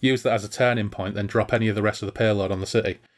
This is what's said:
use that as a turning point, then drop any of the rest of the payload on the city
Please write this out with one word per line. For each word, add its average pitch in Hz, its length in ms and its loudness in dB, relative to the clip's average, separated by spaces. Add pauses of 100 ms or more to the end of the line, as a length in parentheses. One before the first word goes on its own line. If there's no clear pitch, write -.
use 131 200 2
that 117 120 2
as 107 100 0
a 104 40 -10
turning 117 440 0
point, 95 240 -6
then 101 100 -2
drop 107 260 0
any 113 160 2
of 107 60 2
the 104 80 -2
rest 104 220 0
of - 20 -6
the 98 60 -6
payload 101 400 2
on 95 80 -2
the 95 80 -6
city 101 320 0 (180)